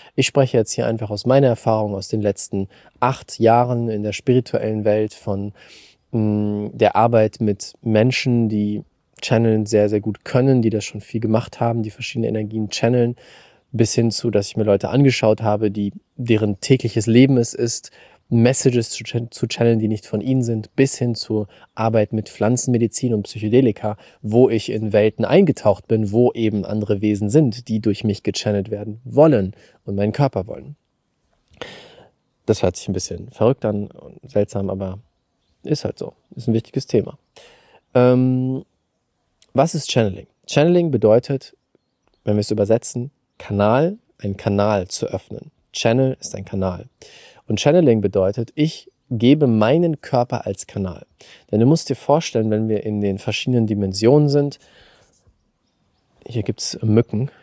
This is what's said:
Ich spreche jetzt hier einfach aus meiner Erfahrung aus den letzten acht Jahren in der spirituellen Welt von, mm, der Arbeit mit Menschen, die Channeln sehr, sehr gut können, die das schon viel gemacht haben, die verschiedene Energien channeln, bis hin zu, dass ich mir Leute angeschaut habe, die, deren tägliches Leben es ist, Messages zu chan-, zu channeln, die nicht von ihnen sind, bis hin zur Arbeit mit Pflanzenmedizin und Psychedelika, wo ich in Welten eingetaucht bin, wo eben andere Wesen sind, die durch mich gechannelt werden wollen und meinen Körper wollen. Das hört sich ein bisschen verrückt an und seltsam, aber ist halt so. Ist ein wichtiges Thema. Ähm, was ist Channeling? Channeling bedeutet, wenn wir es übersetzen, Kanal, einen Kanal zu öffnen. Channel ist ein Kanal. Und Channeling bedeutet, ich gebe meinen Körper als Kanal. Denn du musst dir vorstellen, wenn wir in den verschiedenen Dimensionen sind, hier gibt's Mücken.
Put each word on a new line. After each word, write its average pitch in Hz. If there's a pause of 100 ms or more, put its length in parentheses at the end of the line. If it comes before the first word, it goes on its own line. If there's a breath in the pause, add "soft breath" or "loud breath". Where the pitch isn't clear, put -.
(140 loud breath)
Ich 131
spreche 135
jetzt 110
hier 120
einfach 110
aus 104
meiner 135
Erfahrung 110
aus 95
den 107
letzten 98 (300 soft breath)
acht -
Jahren 117
in 104
der 104
spirituellen 110
Welt 107
von, 101 (580 loud breath)
mm, 104
der 113
Arbeit 110
mit 104
Menschen, 117
die 104 (380)
Channeln 110
sehr, 104
sehr 107
gut 104
können, 127
die 110
das 107
schon -
viel -
gemacht 110
haben, 117
die 104
verschiedene 113
Energien 107
channeln, 120 (560 soft breath)
bis 110
hin 117
zu, 117
dass 101
ich -
mir 110
Leute 101
angeschaut 117
habe, 107
die, 101 (240)
deren 110
tägliches 117
Leben 127
es 117
ist, - (400 soft breath)
Messages 120
zu -
chan-, 117
zu -
channeln, 117
die 107
nicht 107
von 107
ihnen 131
sind, 113
bis 139
hin 120
zur 107 (260 soft breath)
Arbeit 110
mit 107
Pflanzenmedizin 117
und 104
Psychedelika, 107 (240 soft breath)
wo 117
ich 113
in 110
Welten 107
eingetaucht 151
bin, 107
wo 123
eben 107
andere 104
Wesen 104
sind, 123
die 110
durch 104
mich 101
gechannelt 104
werden 107
wollen 117 (300 soft breath)
und 101
meinen 104
Körper 113
wollen. - (1700 loud breath)
Das -
hört 90
sich -
ein 98
bisschen 87
verrückt 117
an 104
und -
seltsam, 101
aber 95 (640)
ist -
halt -
so. - (200)
Ist 123
ein 110
wichtiges -
Thema. - (760 soft breath)
Ähm, 127 (920)
was 156
ist -
Channeling? 104 (200)
Channeling 170
bedeutet, 123 (680)
wenn 104
wir 104
es 101
übersetzen, 113 (280)
Kanal, 123 (200)
einen 98
Kanal 101
zu -
öffnen. - (220)
Channel 131
ist -
ein 98
Kanal. 92 (640 loud breath)
Und 107
Channeling 147
bedeutet, 98
ich - (200)
gebe 135
meinen 139
Körper 123
als -
Kanal. - (440 loud breath)
Denn 107
du 120
musst 156
dir 135
vorstellen, 120
wenn 110
wir 107
in 107
den 101
verschiedenen 113
Dimensionen 104
sind, 143 (1700 soft breath)
hier 113
gibt's -
Mücken. 113 (120 soft breath)